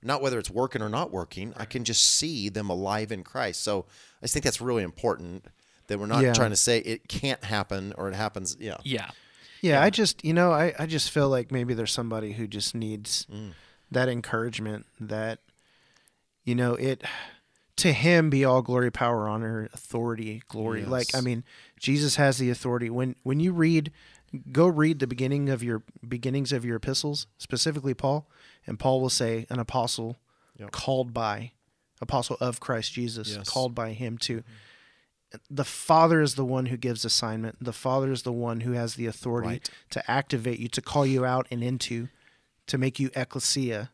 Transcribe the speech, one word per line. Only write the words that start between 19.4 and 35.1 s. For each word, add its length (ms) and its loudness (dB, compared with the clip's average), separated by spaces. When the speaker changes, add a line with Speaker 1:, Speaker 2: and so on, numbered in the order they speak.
Speaker 2:
authority, 720 -6
glory. 360 -4
Like, 300 0
I 40 2
Speaker 1:
Yes. 60 0
Speaker 2:
mean, 200 -2
Jesus 380 2
has 220 4
the 120 2
authority. 400 -2
When, 320 -2
when 160 0
you 140 4
read, 400 4
go 160 6
read 320 4
the 80 0
beginning 440 0
of 120 -2
your, 200 -2
beginnings 460 -2
of 120 0
your 120 -2
epistles, 500 -4
specifically 560 -2
Paul, 340 0
and 120 -6
Paul 220 4
will 100 0
say, 400 0
"An 100 -4
apostle 580 -2
Speaker 1:
Yep. 140 -14
Speaker 2:
called 420 -2
by," 380 -2
apostle 400 -2
of 200 -2
Christ 320 -4
Jesus, 440 -6
Speaker 1:
Yes. 120 -8
Speaker 2:
called 260 -2
by 180 -4
him 260 -8
too. 220 -4
Speaker 1:
Mm-hmm. 1000 -20